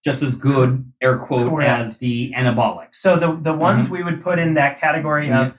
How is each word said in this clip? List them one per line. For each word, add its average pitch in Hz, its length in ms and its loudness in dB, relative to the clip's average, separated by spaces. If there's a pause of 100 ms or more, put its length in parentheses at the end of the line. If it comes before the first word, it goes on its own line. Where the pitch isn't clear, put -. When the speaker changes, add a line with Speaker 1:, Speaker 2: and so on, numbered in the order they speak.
Speaker 1:
just 143 200 -2
as 123 120 0
good, 131 640 2
air 131 200 2
quote, 120 320 -2
Speaker 2:
Correct. 147 180 2
Speaker 1:
as 117 300 -2
the 120 360 -4
anabolics. 120 600 -2
Speaker 2:
So 180 220 2
the, 165 180 0 (140)
the 156 40 0
ones 156 300 2
Speaker 1:
Mm-hmm. - 100 -4
Speaker 2:
we 180 100 -6
would 170 200 -4
put 175 160 0
in 160 160 0
that 139 260 0
category 151 500 0
of 131 160 2
Speaker 1:
Yeah. 127 120 -6